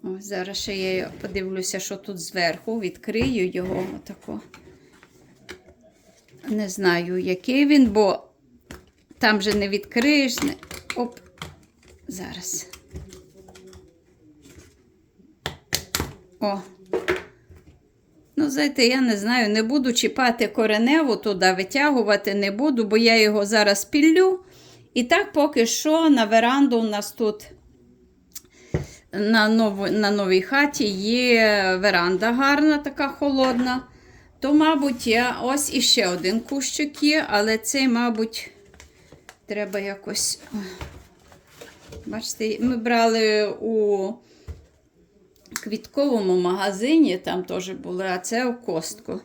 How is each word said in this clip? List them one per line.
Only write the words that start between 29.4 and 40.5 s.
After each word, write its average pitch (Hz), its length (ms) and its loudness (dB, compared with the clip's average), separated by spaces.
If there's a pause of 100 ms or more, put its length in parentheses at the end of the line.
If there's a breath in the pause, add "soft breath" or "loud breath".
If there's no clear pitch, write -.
ново-, 208 440 0
на 208 200 2
новій 190 300 2
хаті 285 460 0
є 208 960 2
веранда 190 500 2
гарна, 285 460 2
така 285 300 -4
холодна. 262 760 0 (560 soft breath)
То, 277 140 0
мабуть, 294 540 2
я, 233 360 2
ось 277 300 -2
іще 233 340 2
один 180 320 -2
кущик 285 640 -6
є, 302 260 2
але 214 280 2
цей, 269 300 0
мабуть, 233 640 -2 (920 soft breath)
треба 202 340 -6
якось, 196 600 -6 (1700 loud breath)